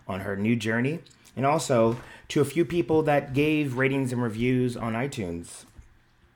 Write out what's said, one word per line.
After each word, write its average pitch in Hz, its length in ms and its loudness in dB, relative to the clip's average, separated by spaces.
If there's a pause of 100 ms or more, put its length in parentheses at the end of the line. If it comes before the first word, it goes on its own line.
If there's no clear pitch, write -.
on 95 140 -6
her 98 160 -4
new 107 180 2
journey. 117 440 -2 (360)
And 127 120 -2
also 120 500 4 (320)
to 151 140 2
a - 20 4
few 143 200 0
people 160 400 2
that 143 280 2
gave 147 460 0
ratings 135 340 0
and 123 80 -2
reviews 123 560 0
on 117 160 -4
iTunes. 95 720 -6 (720)